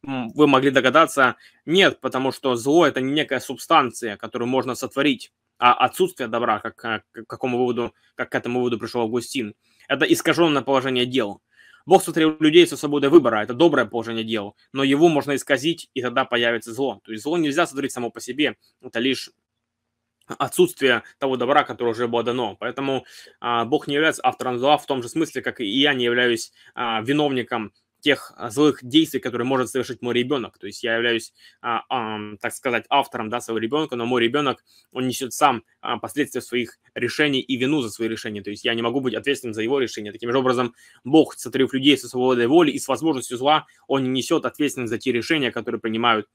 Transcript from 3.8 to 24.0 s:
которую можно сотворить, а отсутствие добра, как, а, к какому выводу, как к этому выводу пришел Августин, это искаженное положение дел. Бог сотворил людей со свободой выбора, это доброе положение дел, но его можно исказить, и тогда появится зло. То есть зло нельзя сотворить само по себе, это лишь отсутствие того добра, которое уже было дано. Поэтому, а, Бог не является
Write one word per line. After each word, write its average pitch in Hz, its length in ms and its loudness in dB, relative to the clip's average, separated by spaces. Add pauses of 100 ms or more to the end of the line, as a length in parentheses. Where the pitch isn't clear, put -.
которую 117 320 -6
можно 127 280 -2
сотворить, 135 580 -2 (240)
а 123 160 6
отсутствие 127 560 0
добра, 117 300 0
как, - 260 -12
а, 110 160 -4 (100)
к 113 140 -18
какому 123 320 -4
выводу, 120 360 -2 (220)
как 123 140 -8
к - 60 -8
этому 123 240 -2
выводу 120 200 -2
пришел 120 220 -4
Августин, 113 520 -4 (360)
это 139 160 2
искаженное 156 560 4
положение 127 440 0
дел. 120 360 -2 (440)
Бог 170 180 6
сотворил 156 360 2
людей 156 280 8
со 143 100 -8
свободой 143 320 0
выбора, 123 340 6
это 120 100 -6
доброе 139 320 4
положение 113 380 -6
дел, 107 320 -6 (160)
но 135 140 -2
его 143 240 6
можно 143 260 0
исказить, 147 580 -2
и 131 80 -4
тогда 123 220 -2
появится 120 480 -2
зло. 117 320 -4
То 110 80 -16
есть 107 120 -10
зло 160 140 -2
нельзя 156 280 0
сотворить 135 260 -6
само 120 200 -6
по 113 100 -16
себе, 127 340 -4 (260)
это 120 180 -8
лишь 127 320 -4 (1080)
отсутствие 135 640 2 (160)
того 131 200 -2
добра, 127 260 4
которое 120 280 -2
уже 120 160 -2
было 117 160 0
дано. 120 360 -2
Поэтому, 131 440 -4 (380)
а, 117 240 0
Бог 139 220 -2
не 143 80 -4
является 156 280 0